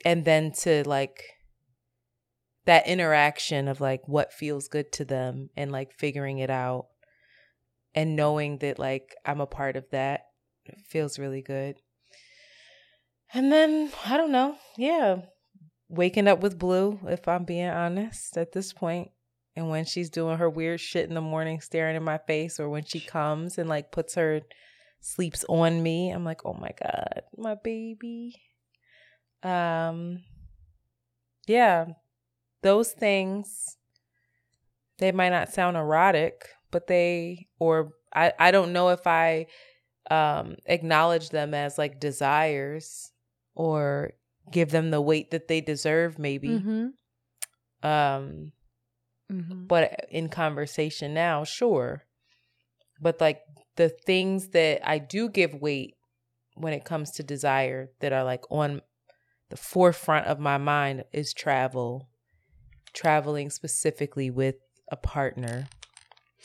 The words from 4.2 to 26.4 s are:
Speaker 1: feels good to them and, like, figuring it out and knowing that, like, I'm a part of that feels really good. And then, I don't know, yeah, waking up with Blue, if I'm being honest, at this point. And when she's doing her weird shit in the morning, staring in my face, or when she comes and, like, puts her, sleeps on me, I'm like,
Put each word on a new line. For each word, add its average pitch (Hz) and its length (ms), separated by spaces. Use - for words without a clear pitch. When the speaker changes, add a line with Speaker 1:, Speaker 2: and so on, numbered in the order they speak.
Speaker 1:
feels 147 380
good 147 240
to - 120
them 131 520
and, 139 160
like, 135 180
figuring 139 480
it 131 100
out 127 380
and 156 220
knowing 147 440
that, 143 200
like, 135 340
I'm 147 160
a 139 40
part 139 300
of 131 160
that 139 300
feels 151 320
really 135 220
good. 135 340
And 262 160
then, 311 400
I 240 120
don't 311 160
know, 269 220
yeah, 240 440
waking 180 400
up 190 140
with 190 180
Blue, 185 480
if 175 220
I'm 175 160
being 175 240
honest, 175 680
at 170 140
this 185 220
point. 175 360
And 165 140
when 160 160
she's 175 240
doing 160 280
her 170 120
weird 165 320
shit - 260
in 165 80
the 160 60
morning, 160 400
staring 160 340
in 160 80
my 156 140
face, 156 420
or 147 100
when 151 140
she 165 160
comes 156 580
and, 165 120
like, 147 240
puts 165 220
her, 156 260
sleeps - 480
on 165 340
me, 165 300
I'm 175 140
like, 165 200